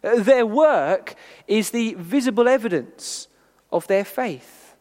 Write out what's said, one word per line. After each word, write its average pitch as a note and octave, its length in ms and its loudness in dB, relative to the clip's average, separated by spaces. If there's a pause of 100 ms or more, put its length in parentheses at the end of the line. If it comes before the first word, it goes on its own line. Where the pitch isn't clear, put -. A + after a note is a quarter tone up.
Their A#3 440 2
work G#3 680 0 (320)
is G#3 220 0
the A3+ 240 -4
visible A#3 540 0
evidence G#3+ 800 -2 (440)
of E3+ 160 -4
their G3 180 0
faith. - 760 -10